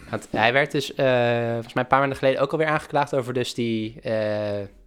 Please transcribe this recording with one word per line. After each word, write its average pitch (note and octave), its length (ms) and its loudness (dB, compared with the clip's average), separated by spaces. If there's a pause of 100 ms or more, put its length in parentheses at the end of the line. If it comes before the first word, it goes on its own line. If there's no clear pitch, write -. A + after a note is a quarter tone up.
(100)
Want G#2+ 200 -6
hij A#2 220 4
werd C#3+ 180 2
dus, - 240 -4
eh, A#2+ 580 2
volgens A#2 200 -6
mij B2+ 100 0
een B2 60 -4
paar C3+ 100 6
maanden C3+ 200 0
geleden C3 220 2
ook C3+ 120 0
alweer D#3 140 0
aangeklaagd D3+ 480 -2
over B2 200 -2
dus B2 200 -2
die, A2+ 460 -4
eh, G#2+ 680 -2 (200)